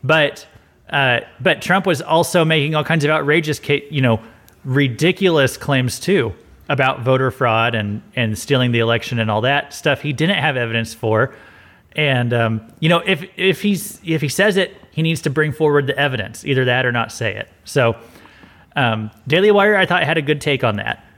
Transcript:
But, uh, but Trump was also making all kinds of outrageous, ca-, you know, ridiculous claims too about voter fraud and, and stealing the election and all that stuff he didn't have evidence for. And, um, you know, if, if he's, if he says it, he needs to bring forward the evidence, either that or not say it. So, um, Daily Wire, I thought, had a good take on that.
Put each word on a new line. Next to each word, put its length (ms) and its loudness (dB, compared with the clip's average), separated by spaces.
But, 420 0
uh, 300 2
but 220 0
Trump 240 0
was 160 0
also 420 2
making 300 0
all 100 0
kinds 200 0
of 60 2
outrageous, 480 0
ca-, 320 -2
you 120 -2
know, 180 2
ridiculous 920 2
claims 420 -2
too 360 0
about 320 0
voter 300 2
fraud 440 0
and, 280 -4
and 240 -2
stealing 340 0
the 80 2
election 380 0
and 120 -2
all 100 0
that 320 -2
stuff 300 -2
he 100 -6
didn't 240 -2
have 220 -2
evidence 340 -4
for. 420 0
And, 380 0
um, 260 0
you 100 2
know, 160 4
if, 180 -2
if 260 -2
he's, 420 -4
if 160 -2
he 80 -2
says 300 2
it, 160 -2
he 120 -6
needs 200 -2
to 80 -2
bring 220 0
forward 340 2
the 120 -4
evidence, 460 -4
either 220 0
that 180 0
or 80 0
not 180 -2
say 240 -6
it. 140 -10
So, 320 0
um, 340 -2
Daily 240 4
Wire, 260 4
I 100 2
thought, 180 0
had 140 0
a 40 -2
good 180 -2
take 220 -2
on 140 0
that. 280 -6